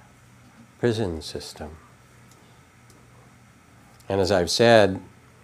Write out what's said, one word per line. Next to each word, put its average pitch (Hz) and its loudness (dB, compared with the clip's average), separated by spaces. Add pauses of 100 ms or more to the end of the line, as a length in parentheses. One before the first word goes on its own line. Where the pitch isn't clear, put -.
(800)
prison 104 -2
system? - -14 (2250)
And 98 -2
as 92 0
I've 87 0
said, 107 4 (440)